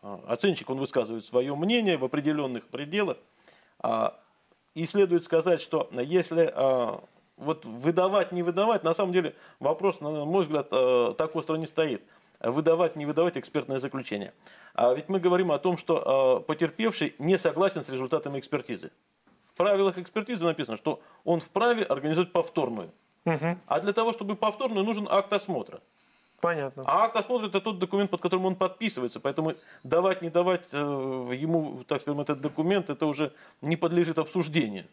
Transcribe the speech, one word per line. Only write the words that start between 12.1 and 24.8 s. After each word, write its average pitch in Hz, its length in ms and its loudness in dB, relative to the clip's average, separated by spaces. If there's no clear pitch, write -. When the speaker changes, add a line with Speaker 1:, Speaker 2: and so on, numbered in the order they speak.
Speaker 1:
Выдавать, 160 560 2
не 147 100 -6
выдавать 160 320 2
экспертное 135 400 -4
заключение. 123 560 -6
А 123 220 4
ведь 151 120 -8
мы 190 120 0
говорим 180 320 4
о 143 80 2
том, 180 180 2
что, 135 640 4
э, - 60 -10
потерпевший 156 720 0
не 175 180 4
согласен 170 460 0
с - 60 -10
результатами 139 500 -2
экспертизы. 120 500 -6
В - 100 -20
правилах 196 460 2
экспертизы 208 440 -6
написано, 151 320 -2
что - 260 -4
он 170 160 2
вправе 226 440 0
организовать 156 480 0
повторную. 120 580 -2
Speaker 2:
Мгм. 165 420 0
Speaker 1:
А 143 120 0
для 196 140 -2
того, 226 180 2
чтобы 208 240 -6
повторную, 214 480 0